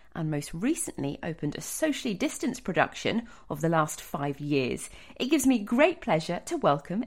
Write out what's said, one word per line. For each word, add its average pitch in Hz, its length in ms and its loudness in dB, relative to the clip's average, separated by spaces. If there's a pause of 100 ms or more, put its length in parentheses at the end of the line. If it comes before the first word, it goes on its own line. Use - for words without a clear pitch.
(160)
and 156 140 -2
most 147 240 -4
recently 165 720 -2
opened 156 320 -4
a - 60 -8
socially 277 520 -2
distanced 269 500 -2
production 165 640 0 (220)
of 147 120 -4
The 165 80 2
Last 156 300 2
Five 143 400 -4
Years. 139 520 0 (240)
It 262 160 -2
gives 285 160 4
me 262 100 6
great 240 440 2
pleasure 175 440 0
to 339 120 -4
welcome 170 500 2